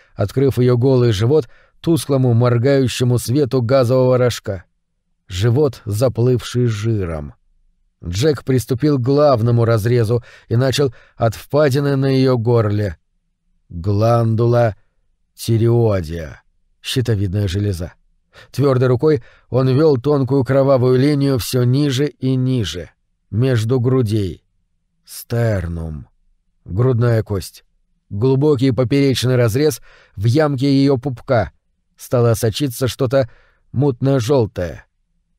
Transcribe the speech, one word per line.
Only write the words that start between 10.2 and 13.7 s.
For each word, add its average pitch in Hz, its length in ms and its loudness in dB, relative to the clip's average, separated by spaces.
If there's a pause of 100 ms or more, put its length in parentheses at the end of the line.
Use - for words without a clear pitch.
и 113 80 -2
начал 131 380 0 (220)
от 117 180 -2
впадины 143 640 0
на 139 120 0
её 131 280 2
горле. 104 600 0 (720)